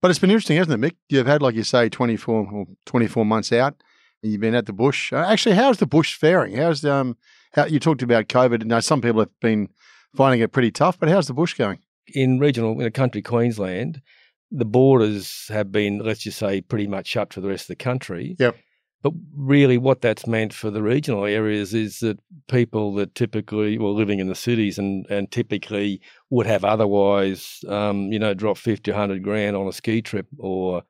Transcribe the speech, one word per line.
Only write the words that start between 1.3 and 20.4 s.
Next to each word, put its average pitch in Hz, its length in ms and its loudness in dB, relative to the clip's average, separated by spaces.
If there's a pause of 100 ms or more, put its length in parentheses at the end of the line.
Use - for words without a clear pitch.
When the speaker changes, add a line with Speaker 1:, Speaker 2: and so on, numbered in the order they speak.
Speaker 1:
like 131 140 2
you 110 100 -2
say, 120 240 2
twenty-four 110 640 -2
or 101 140 -8 (180)
twenty-four 113 400 0
months 107 280 0
out, 127 300 0 (400)
and 107 100 -4
you've 104 100 -4
been 113 120 0
at 117 120 0
the 104 80 -8
bush. 127 400 -2
Uh, - 20 0
actually, 190 380 2
how's 233 240 4
the 185 80 2
bush 151 320 2
faring? 151 380 2
How's, 151 280 -2
um, 139 320 0 (380)
how, 147 100 4
you 147 160 0
talked 143 220 0
about 117 260 4
covid. 120 380 4
Now, 113 140 2
some 139 200 0
people 113 200 2
have - 200 -2
been 107 300 0 (440)
finding 131 280 4
it 110 100 -2
pretty 123 180 2
tough, 165 280 0
but 160 100 0
how's 175 180 2
the 131 60 -8
bush 156 220 -2
going? 107 240 -2 (300)
Speaker 2:
In 131 300 0
regional, 120 400 0
in 131 80 -4
a 113 40 -2
country 117 320 -2
Queensland, 117 800 -2 (480)
the 123 160 -2
borders 110 840 2
have 107 240 -4
been, 104 280 0
let's 110 200 -4
just - 180 -10
say, 98 220 -2
pretty 104 260 -4
much 98 200 -6
shut 104 260 -4
for - 80 -12
the 95 80 -6
rest 95 160 -6
of - 40 -20
the 85 140 -10
country. 101 560 -6
Speaker 1:
Yep. 120 180 2 (460)
Speaker 2:
But 151 100 0 (240)
really 139 400 6
what 127 240 2
that's 113 260 0
meant 110 280 -2